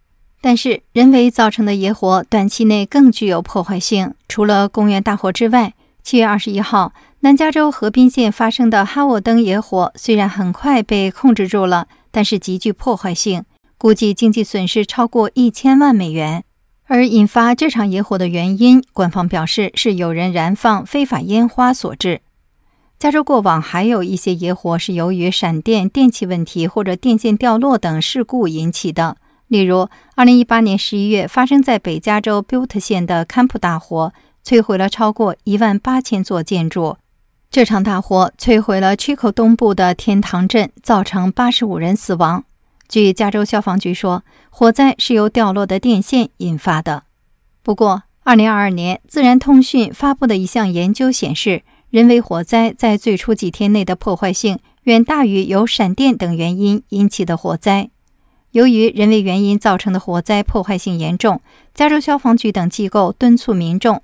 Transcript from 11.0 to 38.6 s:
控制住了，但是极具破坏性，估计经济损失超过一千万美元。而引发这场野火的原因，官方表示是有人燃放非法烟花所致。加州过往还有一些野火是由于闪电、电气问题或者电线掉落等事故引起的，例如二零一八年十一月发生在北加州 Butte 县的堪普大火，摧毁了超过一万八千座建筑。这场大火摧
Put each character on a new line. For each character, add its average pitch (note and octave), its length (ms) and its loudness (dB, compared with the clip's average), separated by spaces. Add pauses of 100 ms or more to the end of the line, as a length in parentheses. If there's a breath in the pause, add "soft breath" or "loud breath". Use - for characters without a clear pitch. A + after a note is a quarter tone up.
控 B3 240 2
制 G3 140 -2
住 F#3+ 180 0
了， F3 220 0 (240 soft breath)
但 G#3+ 140 0
是 G#3 120 -2
极 F#3 200 -6
具 G#3 160 -2
破 A3+ 240 -4
坏 F3 180 -6
性， F#3 300 -4 (320)
估 A3 160 4
计 G#3 200 0
经 A3+ 160 2
济 G#3+ 140 0
损 F#3 240 -4
失 G#3 180 -2
超 A#3+ 220 -2
过 A3+ 260 -2
一 B3 160 2
千 C4+ 300 2
万 C#4+ 160 4
美 F3+ 160 -2
元。 D#3 320 -4 (440)
而 B3+ 200 2
引 G#3 180 4
发 A#3+ 300 2
这 D#4 140 -2
场 G#3 200 -2
野 F#3+ 140 -2
火 G3 140 -4
的 F3+ 100 -2
原 F3 320 -4
因， B3+ 320 6
官 F3 180 -2
方 F3+ 200 -2
表 E3 160 -2
示 G3 300 -4
是 G#3+ 180 -2
有 F3 180 -4
人 F3 220 -4
燃 F3 200 -2
放 G#3 320 -2
非 C#4+ 200 -2
法 - 160 -4
烟 G#3+ 260 0
花 B3 260 0
所 - 220 -6
致。 F3 240 -4 (800)
加 D4 100 2
州 D4 140 0
过 C#4 160 2
往 E3+ 220 0
还 F3 240 -4
有 A3 180 0
一 F#3 140 -4
些 F#3 180 -2
野 F3 180 -4
火 E3+ 240 -4
是 F3+ 140 -6
由 F3 220 -2
于 F3+ 180 -2
闪 E3 300 -2
电、 G#3+ 260 0
电 C4 240 2
气 - 140 -6
问 F3+ 180 -4
题 E3 240 -4
或 G#3 160 -4
者 F#3 140 -4
电 A#3 200 0
线 G#3+ 200 0
掉 A3+ 200 0
落 C4 200 0
等 D#3+ 240 -4
事 B3 240 -4
故 A#3 240 -2
引 D#3+ 200 -4
起 E3 220 -6
的， E3 240 -4 (320)
例 G#3 140 0
如 F#3 260 2 (280 soft breath)
二 B3 100 4
零 B3 120 8
一 A#3+ 60 4
八 A3+ 160 0
年 G3+ 180 0
十 - 200 -6
一 G3+ 100 -2
月 G3+ 180 0
发 B3+ 200 0
生 C#4 180 2
在 A#3 160 0
北 E3 180 -6
加 G#3 220 -2
州 G#3 240 -2
Butte B3+ 360 -4
县 F#3 260 -4
的 E3 180 -2
堪 B3 240 2
普 - 100 -4
大 E3+ 220 -4
火， D#3+ 340 -6 (320 soft breath)
摧 A#3 160 4
毁 G#3 160 -2
了 F#3+ 120 0
超 G#3+ 220 -2
过 G#3 340 -2
一 G3+ 120 -2
万 G#3 220 0
八 C4 220 -2
千 G#3 220 -4
座 F3 200 -4
建 E3 260 -4
筑。 D#3+ 280 -4 (520)
这 B3+ 140 2
场 G#3 180 0
大 G3 200 -2
火 F#3+ 360 0
摧 G#3+ 240 2